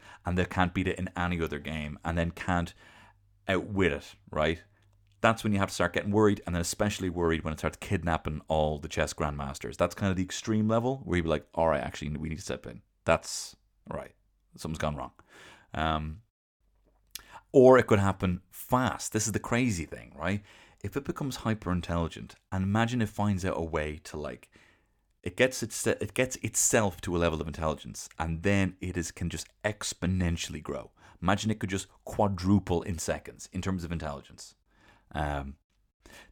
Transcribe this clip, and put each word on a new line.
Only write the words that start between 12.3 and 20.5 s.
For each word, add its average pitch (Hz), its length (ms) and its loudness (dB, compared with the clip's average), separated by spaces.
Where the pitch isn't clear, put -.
to - 40 -12
step - 260 -8
in. - 140 -16
That's, - 520 0
right, - 200 -8
something's 80 220 -8
gone 76 160 -2
wrong." 65 160 -8
Um, 78 460 -2
or 127 280 12
it 117 100 4
could 110 100 6
happen 95 440 0
fast. - 600 -2
This 110 140 0
is 107 60 -2
the 104 80 0
crazy 117 460 0
thing, 60 300 -14
right? 95 280 -2